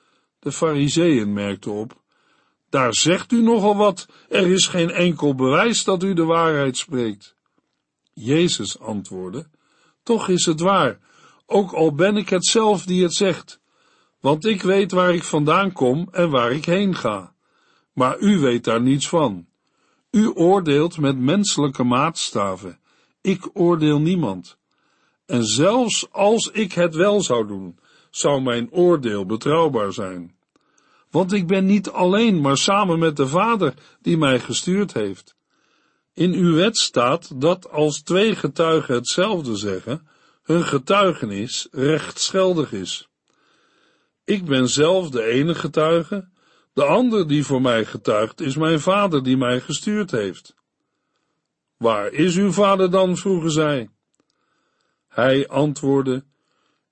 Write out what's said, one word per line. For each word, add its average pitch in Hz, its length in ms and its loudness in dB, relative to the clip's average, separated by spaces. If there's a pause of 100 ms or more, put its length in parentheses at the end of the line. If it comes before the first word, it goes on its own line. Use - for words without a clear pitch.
(380)
De 143 140 -8
fariseeën 147 800 0
merkten 101 400 -6
op: 107 300 -10 (640)
"Daar 127 260 0
zegt - 380 0
u 233 100 4
nogal 208 340 4
wat, 202 320 0 (200)
er 196 180 0
is 180 200 2
geen 175 240 -2
enkel 147 440 0
bewijs 151 500 2
dat 190 180 0
u 196 120 -2
de 165 100 0
waarheid 160 520 0
spreekt." 117 580 -6 (800)
Jezus 135 680 -2
antwoordde: 98 680 -10 (560)
"Toch - 260 0
is 180 180 0
het 160 140 0
waar, 175 380 2 (480)
ook 196 260 0
al 160 220 2
ben 190 220 2
ik 196 120 -4
het 180 180 0
zelf 214 380 2
die 180 180 0
het 170 120 0
zegt. - 460 -4 (600)
Want 151 240 0
ik 202 180 0
weet 196 300 2
waar 180 220 4
ik 165 100 -2
vandaan 170 480 2
kom 139 380 0
en 175 200 0
waar 120 220 2
ik 151 120 -6
heen 190 300 0
ga. 101 400 -6 (580)
Maar 131 260 0
u 208 200 4
weet 120 260 2
daar 117 180 0
niets 139 260 0
van. 120 380 -2 (640)
U 214 240 4
oordeelt 165 640 2
met 139 200 0
menselijke 143 640 0
maatstaven. 104 960 -4 (400)
Ik - 320 -4
oordeel 156 480 2
niemand. 151 580 -2 (680)
En 120 180 0
zelfs 190 680 0
als 208 380 2
ik 214 220 -4
het 175 220 0
wel 202 260 2
zou 120 260 -2
doen, 95 320 -12 (320)
zou 143 320 0
mijn 117 280 -2
oordeel 139 560 2
betrouwbaar 120 640 0
zijn. 90 420 -10 (760)
Want 180 220 0
ik 196 140 0
ben 190 200 2
niet 196 240 2
alleen, 190 500 2
maar 139 160 2
samen 196 420 0
met 160 180 0
de 135 100 0
Vader 185 480 0 (260)
die 170 160 0
mij 135 240 2
gestuurd 180 520 -4
heeft. 101 440 -6 (760)
In 180 200 0
uw 175 220 2
wet 202 240 2
staat 131 640 -2
dat 180 300 0
als 151 320 -2
twee 196 340 0
getuigen 160 580 0
hetzelfde 147 640 -2
zeggen, 101 520 -8 (340)
hun 165 220 0
getuigenis 139 1080 -2
rechtsgeldig 156 1000 -2
is. - 360 -10 (1160)
Ik 190 200 -2
ben 131 240 2
zelf 160 420 2
de 120 120 -4
enige 139 380 0
getuige, 165 680 -2 (440)
de 143 120 0
ander 202 440 2
die 147 160 0
voor 131 180 -2
mij 117 220 2
getuigt 107 560 -2
is 139 160 -6
mijn 160 240 0
Vader 185 420 0
die 131 140 0
mij 123 240 0
gestuurd 208 500 -6
heeft." 101 440 -6 (1200)
"Waar 107 360 -2
is 165 240 0
uw 196 160 2
Vader 190 380 2
dan?" 185 260 2
vroegen 170 340 -2
zij. 147 400 -2 (1200)
Hij 135 400 0
antwoordde: 139 760 -2 (680)